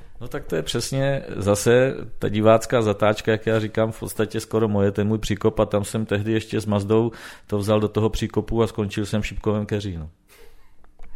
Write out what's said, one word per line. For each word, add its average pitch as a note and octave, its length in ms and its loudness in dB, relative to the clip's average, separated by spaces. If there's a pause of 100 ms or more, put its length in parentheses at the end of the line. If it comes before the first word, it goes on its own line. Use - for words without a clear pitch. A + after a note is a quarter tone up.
(220)
No A#2 60 -10
tak - 180 -10
to E3+ 100 -4
je D#3+ 60 -2
přesně C3+ 640 -2 (120)
zase A#2 600 4 (240)
ta G2+ 100 0
divácká A2 520 4
zatáčka, G#2+ 500 2
jak G#2+ 140 0
já A2 140 2
říkám, A2 320 0
v - 80 -14
podstatě G#2+ 400 -4
skoro A2+ 280 0
moje, G2+ 240 2
ten G2+ 160 -2
můj G#2+ 100 0
příkop, G#2+ 420 0
a G#2+ 60 4
tam G2+ 180 0
jsem A2 220 -4
tehdy G2+ 260 -2
ještě A2 300 -2
s G2+ 40 -8
Mazdou G#2 460 2 (360)
to G#2 100 -2
vzal G#2+ 220 2
do G#2+ 80 2
toho G#2+ 220 0
příkopu A2 540 0
a G#2+ 40 4
skončil G#2 380 -4
jsem G#2+ 160 -2
v - 60 -4
šípkovém G#2 380 -2
keři, G2+ 320 -4
no. D#2 120 -10 (1080)